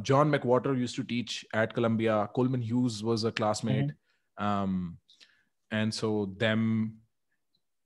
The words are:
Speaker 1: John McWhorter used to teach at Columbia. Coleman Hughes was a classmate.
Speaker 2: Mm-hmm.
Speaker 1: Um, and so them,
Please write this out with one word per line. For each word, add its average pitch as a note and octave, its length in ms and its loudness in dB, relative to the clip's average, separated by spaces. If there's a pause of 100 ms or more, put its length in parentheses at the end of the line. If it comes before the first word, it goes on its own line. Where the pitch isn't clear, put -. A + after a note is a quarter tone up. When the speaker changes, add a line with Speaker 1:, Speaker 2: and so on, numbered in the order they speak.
Speaker 1:
John C3+ 280 4
McWhorter C3 480 2
used B2 200 -4
to B2+ 80 -6
teach A#2 480 -6
at A2 200 0
Columbia. A2 640 2
Coleman B2+ 260 0
Hughes A#2 400 -2
was A2 220 0
a A2+ 80 0
classmate. A2 600 0 (480)
Speaker 2:
Mm-hmm. G#2 40 -4
Speaker 1:
Um, F#2+ 540 -2 (760)
and G#2+ 220 -2
so G#2+ 440 -2
them, A2 600 0 (880)